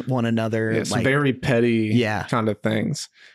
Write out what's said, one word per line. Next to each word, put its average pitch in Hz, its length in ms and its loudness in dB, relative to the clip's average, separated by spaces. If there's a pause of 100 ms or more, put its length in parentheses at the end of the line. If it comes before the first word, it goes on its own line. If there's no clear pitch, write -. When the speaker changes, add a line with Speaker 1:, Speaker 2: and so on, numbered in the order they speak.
Speaker 1:
one 127 180 0
another, 113 460 0
Speaker 2:
It's 107 220 -2
Speaker 1:
like 110 120 0
Speaker 2:
very 139 280 2
petty 117 640 2
Speaker 1:
Yeah. 107 340 0
Speaker 2:
kind 113 200 0
of 104 140 -2
things. 110 460 -2 (260)